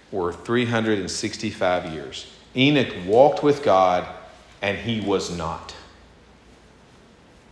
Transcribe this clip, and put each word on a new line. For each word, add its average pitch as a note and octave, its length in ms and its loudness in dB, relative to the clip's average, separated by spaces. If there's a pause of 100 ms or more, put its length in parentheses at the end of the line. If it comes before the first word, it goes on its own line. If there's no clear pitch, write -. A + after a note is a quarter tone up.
(100)
were F2 220 -4
three A#2 320 -2
hundred A2 360 0
and E2+ 100 -6
sixty-five F#2 800 -4
years. - 400 -12 (240)
Enoch C3+ 380 4 (100)
walked B2 380 6
with C#3+ 200 2
God, F#2 440 4 (560)
and G2+ 160 -2
he A2 220 -4
was F#2+ 360 -2
not, E2 380 -8 (1800)